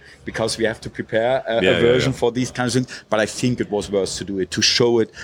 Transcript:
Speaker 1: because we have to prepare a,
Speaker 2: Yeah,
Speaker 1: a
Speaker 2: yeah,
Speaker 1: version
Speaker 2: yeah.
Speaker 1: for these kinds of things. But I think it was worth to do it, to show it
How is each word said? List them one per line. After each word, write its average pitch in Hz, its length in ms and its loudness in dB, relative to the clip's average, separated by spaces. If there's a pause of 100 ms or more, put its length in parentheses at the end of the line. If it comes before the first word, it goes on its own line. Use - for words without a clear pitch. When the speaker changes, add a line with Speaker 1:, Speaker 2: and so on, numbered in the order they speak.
(260)
Speaker 1:
because 113 340 -4
we 110 60 0
have 110 160 -2
to 117 100 -12
prepare 117 560 -2
a, 113 80 -2
Speaker 2:
Yeah, 117 40 2
Speaker 1:
a 92 140 6
Speaker 2:
yeah, 87 60 2
Speaker 1:
version 123 320 4
Speaker 2:
yeah. 127 80 -6
Speaker 1:
for 120 120 2
these 123 200 -2
kinds 123 240 -2
of 127 100 2
things. - 240 -16
But 107 100 0
I 107 60 4
think 123 340 -2
it 92 120 -4
was 98 180 -4
worth 95 280 0
to - 60 -6
do 98 140 -6
it, 92 140 -2
to 110 100 -2
show 120 380 4
it 110 100 0 (140)